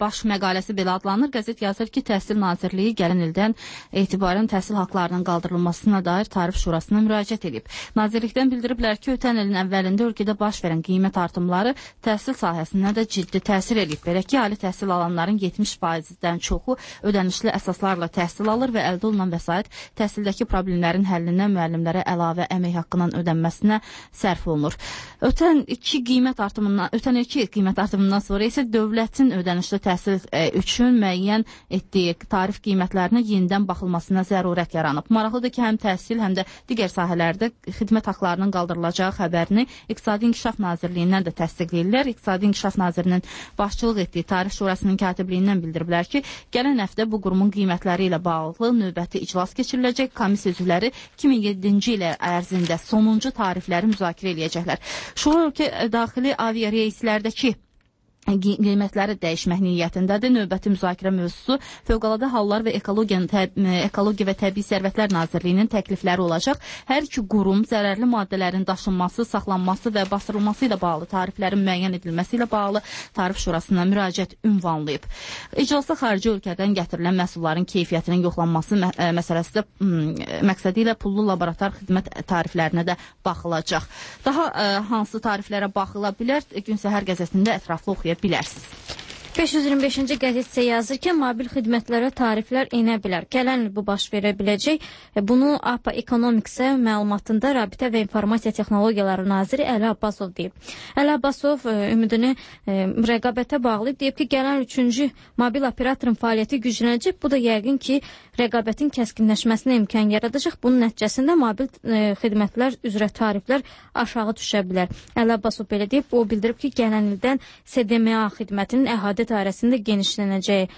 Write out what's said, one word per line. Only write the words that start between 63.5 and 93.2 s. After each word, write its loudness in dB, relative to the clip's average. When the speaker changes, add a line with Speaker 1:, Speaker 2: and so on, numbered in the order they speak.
Speaker 1:
Ekologiya 0
və 0
Təbii 0
Sərvətlər 0
Nazirliyinin 2
təklifləri -2
olacaq. 0
Hər 0
iki -4
qurum 2
zərərli 0
maddələrin 0
daşınması, -2
saxlanması -2
və 2
basdırılması 0
ilə 0
bağlı -2
tariflərin -2
müəyyən 0
edilməsi -4
ilə 0
bağlı 0
Tarif -2
Şurasına 0
müraciət -2
ünvanlayıb. 0
İclasda 0
xarici 0
ölkədən -2
gətirilən 0
məhsulların -2
keyfiyyətinin 0
yoxlanması 0
mə-, 2
ə, 0
məsələsi -2
də, -2
m, 0
məqsədi 0
ilə 2
pullu -2
laborator -2
xidmət -2
tariflərinə 0
də 0
baxılacaq. -4
Daha, 2
ə, 0
hansı -2
tariflərə -2
baxıla -2
bilər? -2
Gün -4
Səhər -2
qəzetində 2
ətraflı -4
oxuya -2
bilərsiniz. -4
Speaker 2:
Beş 0
yüz 2
iyirmi 2
beşinci -2
qəzet 0
isə -4
yazır 0
ki, 0
mobil 0
xidmətlərə 0
tariflər 0
enə 2
bilər. -2